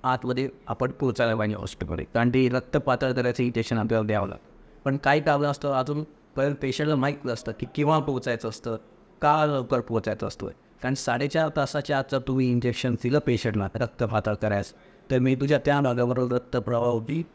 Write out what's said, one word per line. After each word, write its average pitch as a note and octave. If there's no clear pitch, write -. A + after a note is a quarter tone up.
आतमध्ये B2+
आपण B2
पोहोचायला A#2
पाहिजे G#2+
हॉस्पिटलमध्ये, -
कारण A#2+
ते B2+
रक्त B2+
पातळ C3
करायचं B2
इंजेक्शन A#2
आपल्याला A2
द्यावं G#2
लागतं. -
पण C#3
काही C#3+
कारण D3
असतं, C#3+
अजून C#3+
पर्यंत C#3+
पेशंटला D3
माहीत C#3
नसतं A#2
की A#2+
केव्हा D3
पोहोचायचं B2
असतं, A2+
का D3+
लवकर C3+
पोहोचायचं A2
असतं. -
कारण -
साडेचार C#3+
तासाच्या C#3+
आत C3+
जर C3+
तुम्ही C3
इंजेक्शन B2
दिलं B2
पेशंटला G#2+
रक्त -
पातळ G#2+
करायचं, G2+
तर C3
मेंदूच्या C3
त्या C#3+
भागावर B2
रक्त B2
प्रवाह A#2+
होती A#2+